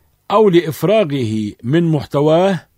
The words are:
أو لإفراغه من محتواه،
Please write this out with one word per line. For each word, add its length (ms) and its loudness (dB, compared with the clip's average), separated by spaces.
أو 180 4
لإفراغه 1000 0
من 280 0
محتواه، 760 0